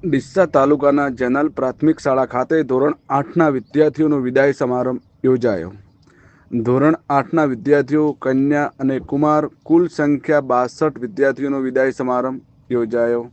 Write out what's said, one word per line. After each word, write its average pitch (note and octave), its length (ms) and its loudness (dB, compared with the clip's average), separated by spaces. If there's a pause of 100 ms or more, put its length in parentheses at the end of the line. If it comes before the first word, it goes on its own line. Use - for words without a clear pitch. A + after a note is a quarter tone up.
ડીસા C#3+ 440 0
તાલુકાના C#3+ 720 2
જેનલ C3 300 0
પ્રાથમિક C3+ 540 -2
શાળા C3 280 0
ખાતે B2+ 260 -2 (120)
ધોરણ C3 260 0 (140)
આઠના C#3 420 0
વિદ્યાર્થીઓનો D3 720 0
વિદાય C3+ 340 2
સમારંભ B2+ 720 -4
યોજાયો. A2+ 420 0 (800)
ધોરણ B2+ 460 0 (120)
આઠના D3 420 0
વિદ્યાર્થીઓ, C#3 520 0 (160)
કન્યા C#3 600 0
અને C3+ 200 -2
કુમાર, D3+ 480 0 (160)
કુલ E3+ 240 4
સંખ્યા D3 540 0
બાસઠ C3 600 -2
વિદ્યાર્થીઓનો C3+ 580 -2
વિદાય C3 380 0
સમારંભ B2+ 760 -6
યોજાયો. A#2+ 460 0 (120)